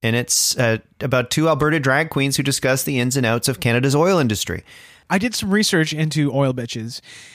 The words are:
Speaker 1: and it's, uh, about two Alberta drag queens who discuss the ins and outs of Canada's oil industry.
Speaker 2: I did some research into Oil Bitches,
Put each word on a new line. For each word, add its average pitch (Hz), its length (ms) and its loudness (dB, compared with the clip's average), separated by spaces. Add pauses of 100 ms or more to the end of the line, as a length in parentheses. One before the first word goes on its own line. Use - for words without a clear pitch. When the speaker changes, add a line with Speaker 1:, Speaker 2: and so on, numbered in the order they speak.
Speaker 1:
and 113 140 0
it's, - 420 0
uh, 113 200 2 (240)
about 123 280 0
two 156 200 0
Alberta 151 300 2
drag 139 300 0
queens 139 280 -2
who 143 60 0
discuss 135 400 0
the 139 160 -2
ins 127 180 0
and 127 80 2
outs 113 240 0
of 127 100 -2
Canada's 127 360 2
oil 180 240 4
industry. 104 440 -2 (460)
Speaker 2:
I 185 80 2
did 220 180 -2
some 196 160 -4
research 190 420 2
into 151 400 0
Oil 135 200 2
Bitches, 117 480 -8 (340)